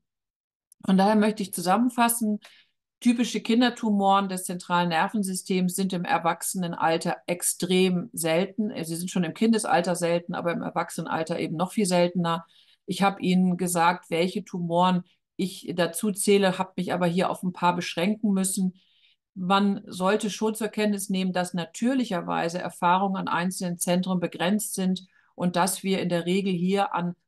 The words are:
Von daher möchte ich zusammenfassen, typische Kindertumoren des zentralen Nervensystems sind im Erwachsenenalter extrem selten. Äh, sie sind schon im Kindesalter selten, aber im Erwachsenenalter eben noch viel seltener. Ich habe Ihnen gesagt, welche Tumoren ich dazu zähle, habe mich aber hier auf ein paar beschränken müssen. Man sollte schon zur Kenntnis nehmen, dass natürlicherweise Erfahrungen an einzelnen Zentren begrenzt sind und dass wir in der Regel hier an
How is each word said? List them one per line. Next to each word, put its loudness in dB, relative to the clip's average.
Von 4
daher 4
möchte 2
ich -8
zusammenfassen, 0
typische 2
Kindertumoren 2
des -6
zentralen 0
Nervensystems 0
sind 0
im -4
Erwachsenenalter -2
extrem 0
selten. 0
Äh, -8
sie -6
sind -6
schon 0
im -4
Kindesalter 2
selten, -2
aber -4
im -4
Erwachsenenalter -4
eben -4
noch -2
viel 0
seltener. 0
Ich -4
habe 0
Ihnen 4
gesagt, 0
welche -2
Tumoren 0
ich -6
dazu -2
zähle, 4
habe 2
mich -2
aber 0
hier 2
auf -6
ein -2
paar 2
beschränken 0
müssen. 0
Man 2
sollte 0
schon -2
zur -4
Kenntnis -2
nehmen, 0
dass -2
natürlicherweise -2
Erfahrungen 0
an -4
einzelnen -2
Zentren 0
begrenzt -2
sind -2
und -2
dass 0
wir 0
in -2
der -2
Regel 0
hier 0
an -2